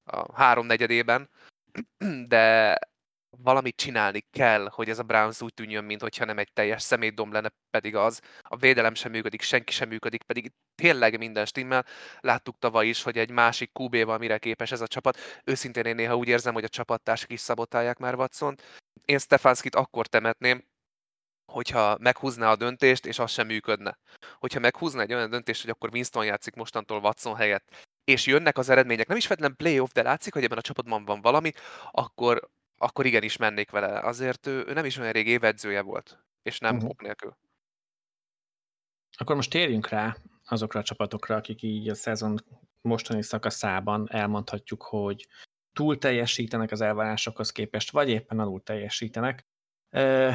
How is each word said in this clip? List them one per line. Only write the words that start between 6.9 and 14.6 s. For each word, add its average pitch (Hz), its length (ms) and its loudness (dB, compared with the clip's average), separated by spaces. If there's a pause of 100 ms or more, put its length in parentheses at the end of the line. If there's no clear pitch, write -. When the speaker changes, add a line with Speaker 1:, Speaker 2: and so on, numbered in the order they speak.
Speaker 1:
lenne, 107 180 -2 (180)
pedig 107 260 -2
az. 110 260 0 (200)
A - 140 -14
védelem 120 380 4
sem 113 180 -8
működik, 110 300 -6
senki - 300 0
sem - 180 -4
működik, 113 340 -6
pedig 117 280 -8 (240)
tényleg 123 420 4
minden 110 280 -4
stimmel. 127 400 -2 (340)
Láttuk 120 400 -2
tavaly 113 280 2
is, 113 160 -2
hogy 117 140 -4
egy 113 140 0
másik 120 480 2
Q 127 100 -4
B-val 113 280 2
mire 110 200 -2
képes 113 340 -6